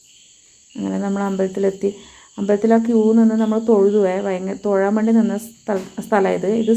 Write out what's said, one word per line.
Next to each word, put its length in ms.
അങ്ങനെ 280
നമ്മൾ 240
അമ്പലത്തിലെത്തി. 600
അമ്പലത്തിൽ 360
ആ 120
ക്യൂ 140
നിന്ന് 240
നമ്മൾ 160
തൊഴുതുവേ, 460
ഭയങ്കര 400
തൊഴാൻ 320
വേണ്ടി 220
നിന്ന 160
സ്ഥല-, 440
സ്ഥലമായത്. 440
ഇത് 140